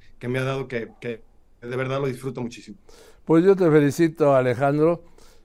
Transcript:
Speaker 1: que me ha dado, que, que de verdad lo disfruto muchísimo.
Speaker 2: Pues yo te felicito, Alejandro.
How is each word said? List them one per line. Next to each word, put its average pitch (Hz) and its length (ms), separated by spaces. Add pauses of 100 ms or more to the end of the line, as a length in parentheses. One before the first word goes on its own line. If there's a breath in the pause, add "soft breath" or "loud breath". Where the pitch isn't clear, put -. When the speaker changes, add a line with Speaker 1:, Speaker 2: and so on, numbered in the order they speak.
(180)
Speaker 1:
que 120 100
me 123 100
ha 131 60
dado, 135 240
que, 117 320
que 120 220 (380)
de 120 160
verdad 131 240
lo 143 60
disfruto 127 340
muchísimo. 110 380 (460 soft breath)
Speaker 2:
Pues 165 200
yo 196 120
te 180 140
felicito, 151 640
Alejandro. 143 680 (400 soft breath)